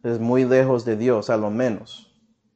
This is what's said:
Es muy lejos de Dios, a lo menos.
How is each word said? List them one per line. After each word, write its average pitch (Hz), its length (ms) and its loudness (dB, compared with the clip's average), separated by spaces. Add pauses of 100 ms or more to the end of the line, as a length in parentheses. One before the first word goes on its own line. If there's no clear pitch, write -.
Es 117 160 -4
muy 123 260 2
lejos 131 380 2
de 113 140 -2
Dios, 117 320 0
a 113 80 2
lo 107 140 -2
menos. - 680 -6 (360)